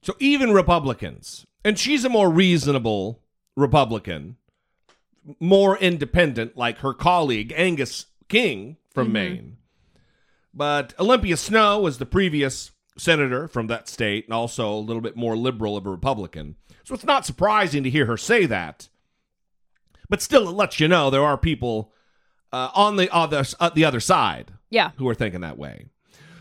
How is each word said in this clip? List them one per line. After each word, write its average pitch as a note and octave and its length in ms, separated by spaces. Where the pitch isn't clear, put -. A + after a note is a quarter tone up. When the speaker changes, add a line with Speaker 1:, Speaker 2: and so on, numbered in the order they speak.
Speaker 1:
So - 160
even C4+ 340
Republicans, D#3+ 920
and G#3 120
she's C4 280
a C4 40
more G#3 200
reasonable C3+ 880
Republican, A2+ 800
more G3 400
independent, D3+ 800
like A#2+ 220
her C3 160
colleague C#3 640
Angus D#3+ 480
King D3+ 480
from - 140
Speaker 2:
Mm-hmm. - 60
Speaker 1:
Maine. - 440
But D3 460
Olympia G3+ 360
Snowe G#3+ 440
was D#3+ 180
the B2 80
previous D3+ 680
senator D3 520
from A2+ 180
that A2+ 220
state G#2+ 360
and A2+ 80
also A2+ 380
a G#2+ 80
little A2 220
bit A2+ 160
more A2+ 180
liberal A2+ 400
of G2 100
a G2+ 40
Republican. F2 640
So - 100
it's A#3 100
not C#4 220
surprising F#3+ 580
to C3 60
hear C3+ 160
her A2 120
say G#3+ 280
that. F2+ 420
But G3+ 120
still, A#3+ 260
it E3+ 40
lets G3 280
you D#3 80
know D#3+ 220
there C3+ 140
are D3 140
people, B2 540
uh, B2+ 240
on G#3 220
the F#3 140
other, D3+ 320
uh, E3+ 100
the D#3 160
other B2+ 160
side G#2+ 500
Speaker 2:
Yeah. G3 280
Speaker 1:
who C3 100
are A#2 80
thinking F2+ 260
that D2+ 160
way. C#2 300